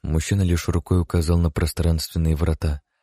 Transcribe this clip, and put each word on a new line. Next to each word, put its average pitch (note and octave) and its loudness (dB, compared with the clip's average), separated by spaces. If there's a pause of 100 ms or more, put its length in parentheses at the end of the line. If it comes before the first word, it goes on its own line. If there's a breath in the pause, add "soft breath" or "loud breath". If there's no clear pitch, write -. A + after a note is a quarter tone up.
мужчина D#2+ 0
лишь F2 0
рукой F2 0
указал E2+ 0
на E2+ 2
пространственные D#2+ 0
врата, D2+ -2 (200)